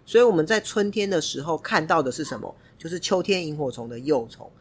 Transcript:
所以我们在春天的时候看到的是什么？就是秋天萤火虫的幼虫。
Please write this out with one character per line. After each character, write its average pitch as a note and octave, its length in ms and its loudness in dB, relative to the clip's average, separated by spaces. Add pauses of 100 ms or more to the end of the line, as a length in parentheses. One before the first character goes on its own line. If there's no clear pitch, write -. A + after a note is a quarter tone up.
所 A3 140 4
以 B3 40 8
我 A#3+ 80 6
们 D#3 140 4
在 G#3+ 140 2
春 G3+ 320 -2
天 G3+ 180 -2
的 E3+ 120 2
时 C3+ 200 -6
候 D#3 160 -2
看 D#3+ 280 0
到 E3 180 4
的 B2+ 80 -2
是 D#3 120 -6
什 B2 160 -10
么？ - 140 -12 (240)
就 E3 120 -12
是 F3 100 -6
秋 F#3 240 0
天 F3+ 240 0
萤 D3+ 100 -8
火 C#3 140 -2
虫 A#2 160 -10
的 A#2 100 -10
幼 B2+ 300 0
虫。 - 340 -20